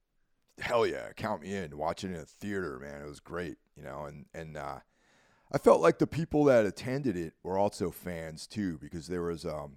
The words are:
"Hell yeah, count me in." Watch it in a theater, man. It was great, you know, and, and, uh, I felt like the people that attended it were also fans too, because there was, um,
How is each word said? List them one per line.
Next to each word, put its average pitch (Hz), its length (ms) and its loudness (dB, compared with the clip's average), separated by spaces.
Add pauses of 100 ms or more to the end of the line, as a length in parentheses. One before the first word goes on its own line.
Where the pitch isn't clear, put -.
(600)
"Hell 117 260 2
yeah, 64 280 -4
count 104 300 -4
me 98 120 -6
in." 78 220 -6
Watch 82 260 -2
it 95 40 -4
in 90 80 -6
a 78 100 -8
theater, 92 520 -6
man. 71 240 -12
It 73 60 -12
was 71 140 -14
great, 85 360 -6 (200)
you 73 60 -16
know, 71 200 -8
and, 71 300 -12
and, 80 240 -10
uh, 69 220 -8 (760)
I 143 40 2
felt - 240 6
like 165 180 8
the 151 80 4
people 151 380 2
that 120 200 8
attended 117 520 -2
it 82 160 -4 (100)
were 92 140 -2
also 101 340 2
fans 80 560 -8
too, 92 300 -2
because 73 300 -10
there 87 160 -2
was, 85 220 -2
um, 73 300 -6